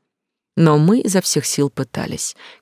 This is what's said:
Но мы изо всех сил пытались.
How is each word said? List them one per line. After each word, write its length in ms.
Но 200
мы 240
изо 200
всех 260
сил 240
пытались. 640